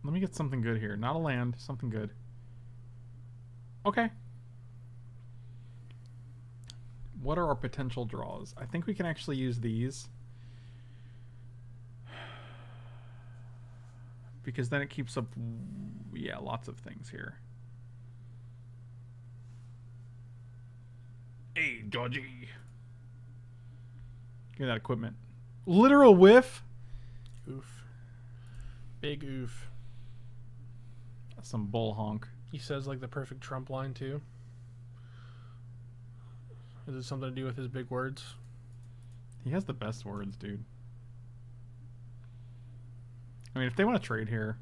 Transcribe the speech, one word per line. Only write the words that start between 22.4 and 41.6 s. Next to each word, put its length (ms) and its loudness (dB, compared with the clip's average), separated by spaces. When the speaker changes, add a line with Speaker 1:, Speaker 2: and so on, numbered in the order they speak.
Speaker 1:
Give 100 -8
me 60 0
that 100 2
equipment. 380 0
Literal 500 12
whiff? 480 12
Speaker 2:
Oof. 340 -8
Big 220 -2
oof. 440 -2
Speaker 1:
That's 140 -12
some 160 0
bull 300 4
honk. 320 -2
Speaker 2:
He 80 -6
says, 280 -4
like, 140 -4
the 60 -6
perfect 340 -6
Trump 280 -6
line, 240 -2
too. 280 -4
Is 80 -4
it 80 -4
something 260 -2
to 60 -4
do 100 -2
with 120 -2
his 100 -2
big 220 -4
words? 340 0
Speaker 1:
He 60 0
has 160 2
the 80 -4
best 320 -4
words, 320 -4
dude. 260 -6